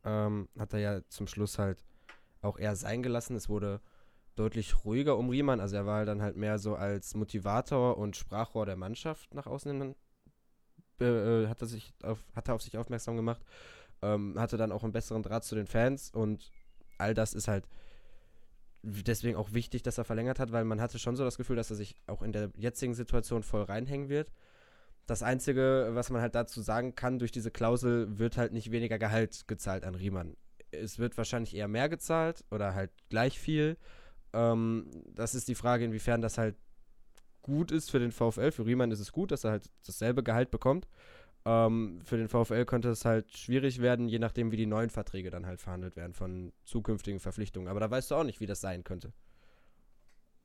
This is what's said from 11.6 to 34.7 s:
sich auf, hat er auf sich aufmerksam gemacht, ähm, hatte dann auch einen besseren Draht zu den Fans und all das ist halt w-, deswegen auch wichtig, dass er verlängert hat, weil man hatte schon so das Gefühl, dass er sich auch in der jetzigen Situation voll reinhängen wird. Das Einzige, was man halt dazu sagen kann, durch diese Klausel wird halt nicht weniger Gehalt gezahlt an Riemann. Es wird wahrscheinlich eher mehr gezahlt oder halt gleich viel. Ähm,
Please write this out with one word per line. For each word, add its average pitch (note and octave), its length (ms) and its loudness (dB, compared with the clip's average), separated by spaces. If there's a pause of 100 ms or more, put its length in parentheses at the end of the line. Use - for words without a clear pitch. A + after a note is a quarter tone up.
sich A#2 260 -10 (100)
auf, A2 200 -4 (100)
hat - 140 -6
er A#2+ 80 2
auf A2+ 60 -2
sich - 160 -8
aufmerksam A#2 400 -4
gemacht, A#2 240 -2 (600)
ähm, G2+ 380 0
hatte A#2 160 0
dann A2 160 2
auch G#2 120 -4
einen A2 100 -2
besseren A2+ 300 -2
Draht A2+ 200 -2
zu - 120 -6
den G#2 120 -2
Fans B2+ 440 2
und G#2+ 420 -2 (440)
all G#2+ 160 0
das A2 200 0
ist G2+ 160 -2
halt G2 180 0 (1120)
w-, G2+ 220 -8
deswegen A#2 320 2
auch G#2 160 -2
wichtig, A#2 320 -2
dass A#2+ 140 -2
er A#2 80 -2
verlängert A#2+ 340 0
hat, A#2+ 140 -2
weil A#2 100 2
man A2 160 0
hatte A#2 200 -2
schon B2 180 -2
so C3+ 80 0
das A#2+ 100 -2
Gefühl, A#2+ 220 -2
dass A2+ 120 -2
er G#2+ 60 -4
sich G#2 220 -8 (100)
auch G2+ 140 -4
in G#2+ 100 -2
der G#2 240 -2
jetzigen A#2+ 380 -2
Situation A2+ 500 2
voll G#2 200 0
reinhängen B2+ 440 -4
wird. D3 240 -2 (760)
Das A2+ 160 -2
Einzige, C3 720 4
was A#2+ 160 0
man A#2+ 100 2
halt A#2 140 0
dazu A#2 260 -2
sagen A#2+ 340 0
kann, B2+ 240 0
durch A#2 140 -2
diese A2+ 180 -4
Klausel A#2 680 2
wird A#2 180 2
halt A#2+ 160 2
nicht A2+ 180 -4
weniger A2+ 280 0
Gehalt A2 500 0
gezahlt F#2+ 340 -4
an F2 120 -6
Riemann. F#2 420 -4 (340)
Es G2+ 260 -8
wird A#2 200 -2
wahrscheinlich A#2 360 -2
eher G2+ 140 -2
mehr A#2+ 220 2
gezahlt E3 640 0
oder G2+ 220 0
halt F#2+ 180 -2 (180)
gleich A#2 280 2
viel. D#3 380 2 (560)
Ähm, A2+ 540 4 (220)